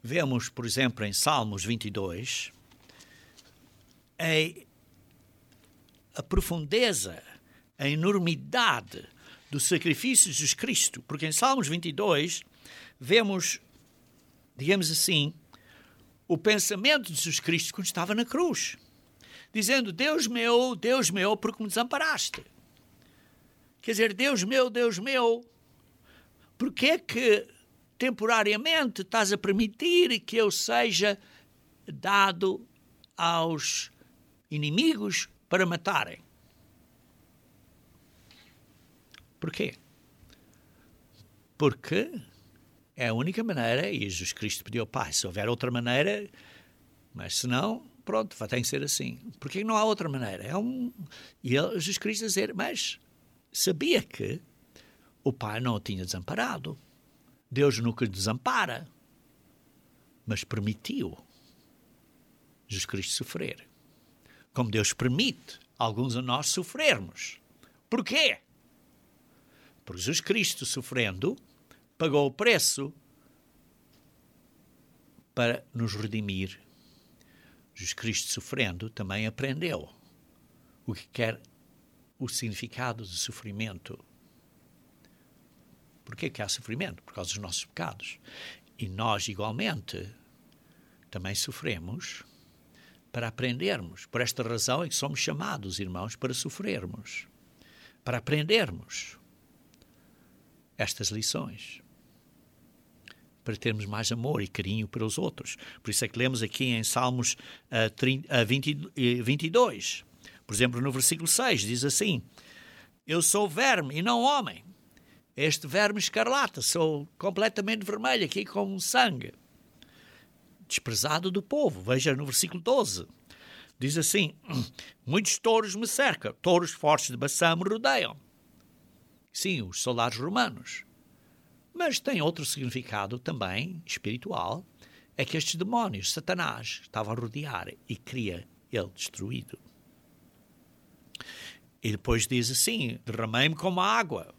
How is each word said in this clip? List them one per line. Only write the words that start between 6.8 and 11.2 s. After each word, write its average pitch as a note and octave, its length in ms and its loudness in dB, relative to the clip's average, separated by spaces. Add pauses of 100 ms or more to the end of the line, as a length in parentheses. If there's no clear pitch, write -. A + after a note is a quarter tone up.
a C#3 100 -2
enormidade E3 1200 0 (420)
do C#3 100 -2
sacrifício F#3 720 4
de C#3 80 -4
Jesus D3+ 160 2
Cristo. - 480 0
Porque D3 240 -6